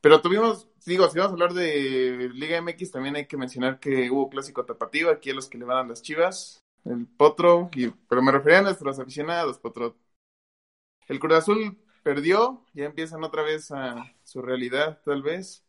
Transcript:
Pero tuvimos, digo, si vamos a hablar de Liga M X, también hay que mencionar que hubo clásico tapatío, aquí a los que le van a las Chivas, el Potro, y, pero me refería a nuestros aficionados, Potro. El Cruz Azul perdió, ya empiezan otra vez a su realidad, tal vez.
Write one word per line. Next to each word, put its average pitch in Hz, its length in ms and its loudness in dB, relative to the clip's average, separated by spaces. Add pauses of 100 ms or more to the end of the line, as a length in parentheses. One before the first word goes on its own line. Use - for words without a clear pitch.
Pero 151 180 10
tuvimos, 220 480 0 (160)
digo, 180 240 2
si 165 120 -2
vamos 190 120 2
a - 20 -8
hablar 175 200 0
de 131 800 -2
Liga 156 240 -4
M 170 140 -6
X, 175 200 -12
también 139 240 -6
hay 147 120 -8
que 147 100 -10
mencionar 131 420 -4
que 131 300 -2
hubo 135 180 -2
clásico 135 380 -10
tapatío, 139 460 -4
aquí 147 180 -2
a 131 60 -4
los 135 140 -12
que 117 100 -18
le 120 60 -12
van 127 200 -2
a 117 40 -16
las 117 120 -14
Chivas, 170 600 -4 (220)
el 120 220 -8
Potro, 175 680 4
y, 123 160 -2 (200)
pero 127 140 4
me 135 80 6
refería 147 280 6
a 196 40 4
nuestros 139 360 -4
aficionados, 147 600 -6
Potro. 117 380 -8 (1080)
El 135 120 -8
Cruz 160 180 4
Azul 208 400 0 (260)
perdió, 185 600 0 (100)
ya 143 120 -8
empiezan 156 380 -10
otra 156 180 -4
vez 156 300 -4
a 123 420 -10 (100)
su - 180 -14
realidad, 127 640 -4
tal 139 200 -4
vez. 175 460 -8